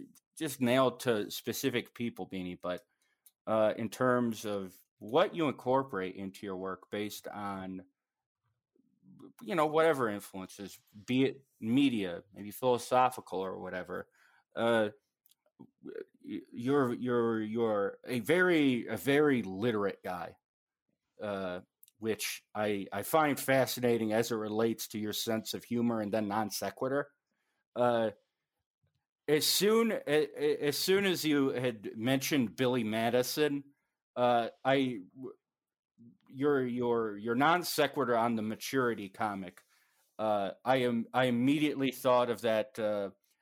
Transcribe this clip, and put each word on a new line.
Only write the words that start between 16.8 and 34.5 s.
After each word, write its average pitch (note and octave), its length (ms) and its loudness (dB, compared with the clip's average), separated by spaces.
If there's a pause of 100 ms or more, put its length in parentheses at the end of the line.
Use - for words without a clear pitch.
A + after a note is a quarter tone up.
you're, A#2 480 0
you're G#2+ 640 0
a B2+ 140 -4
very, D3+ 680 4
a A2 100 -4
very C#3 460 4
literate G2 600 0
guy, F2 320 -8 (840)
uh, F#2+ 380 -6 (400)
which - 440 -4 (120)
I, G#2 360 -2
I G2+ 120 -6
find D3+ 360 2
fascinating A#2+ 720 2
as A#2 180 2
it A#2 40 0
relates A2 540 -2
to G#2+ 100 -8
your G#2 140 -4
sense A2 400 -4
of G2 100 -10
humor A#2 380 -2
and G2+ 120 -4
then G#2+ 140 0
non G#2 220 -2
sequitur. C3 600 -4 (680)
Uh, A#2 360 2 (1160)
as D3 180 4
soon, A3 460 4
a-, F3+ 160 -2
a-, D3 600 2
as C#3+ 100 0
soon G3 280 2
as D#3 200 0
you C#3+ 240 2
had A#2 480 -4
mentioned C3 580 0
Billy B2+ 280 2
Madison, B2 800 0 (520)
uh, A#2+ 340 2 (140)